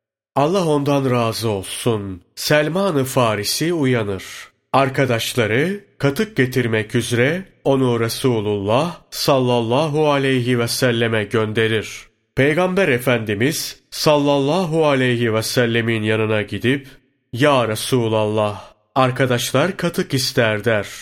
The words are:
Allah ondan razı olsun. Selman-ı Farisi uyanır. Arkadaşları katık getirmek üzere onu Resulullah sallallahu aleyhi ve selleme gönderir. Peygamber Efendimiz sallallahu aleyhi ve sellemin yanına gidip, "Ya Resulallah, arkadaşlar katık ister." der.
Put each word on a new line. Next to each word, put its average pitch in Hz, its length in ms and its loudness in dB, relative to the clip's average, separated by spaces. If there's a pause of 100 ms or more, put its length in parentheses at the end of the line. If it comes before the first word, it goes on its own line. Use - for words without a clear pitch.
(340)
Allah 165 320 0
ondan 143 440 0
razı 113 380 -2
olsun. 98 720 -4 (120)
Selman-ı 156 680 0
Farisi 127 680 0
uyanır. 117 500 -2 (480)
Arkadaşları 131 1120 0 (140)
katık 143 380 -2
getirmek 117 580 0
üzere 123 500 0 (200)
onu 131 360 2
Resulullah 113 1000 0 (100)
sallallahu 135 1000 2
aleyhi 131 480 0
ve 117 100 0
selleme 117 560 0
gönderir. 110 640 0 (460)
Peygamber 180 540 2
Efendimiz 120 920 -2 (100)
sallallahu 151 960 0
aleyhi 123 480 2
ve 110 80 0
sellemin 117 600 0
yanına 107 400 0
gidip, 113 460 -2 (440)
"Ya 127 360 2
Resulallah, 107 1040 0 (220)
arkadaşlar 131 840 0
katık 175 380 -4
ister." 110 500 0
der. 107 220 0 (160)